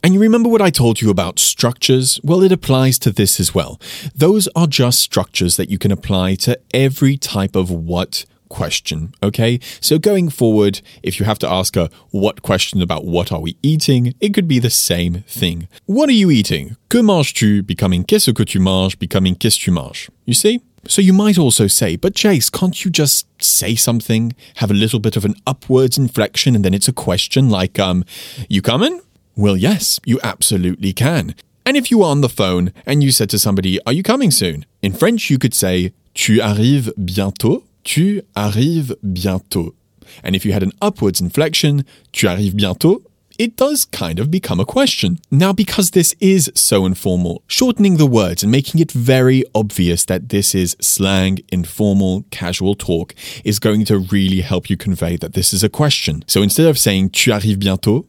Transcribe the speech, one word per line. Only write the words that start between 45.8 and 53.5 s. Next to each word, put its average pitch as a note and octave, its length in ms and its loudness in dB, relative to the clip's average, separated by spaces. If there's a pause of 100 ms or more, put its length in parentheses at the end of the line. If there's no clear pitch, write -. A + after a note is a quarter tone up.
this F3 300 2
is F#3+ 340 4
so G2 300 2
informal, F2+ 640 -2
shortening G#3 500 2
the D3+ 100 4
words G2+ 360 2
and G#2 100 2
making C#3+ 280 2
it D#3 120 0
very C3 500 4 (120)
obvious F#2 500 0
that F#2 240 -4
this G2+ 260 0
is F2+ 260 -2
slang, F#2+ 600 0 (100)
informal, G2 800 0
casual F#2 440 -4
talk F2 400 -4 (300)
is G2+ 140 -2